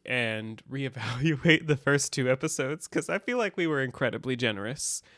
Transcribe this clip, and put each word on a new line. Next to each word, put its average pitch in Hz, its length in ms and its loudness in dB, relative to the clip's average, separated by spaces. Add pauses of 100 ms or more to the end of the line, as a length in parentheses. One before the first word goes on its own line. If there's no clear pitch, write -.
and 110 600 -4
<laughs> - 40 -20
reevaluate 135 960 2
the 147 100 4
first 139 360 2
two 127 180 2
episodes 143 560 -2
'cause - 220 -4
I 175 100 -2
feel 247 200 -4
like 208 180 -2
we 175 100 0
were 147 160 2
incredibly 127 540 -2
generous. 113 640 -4 (160)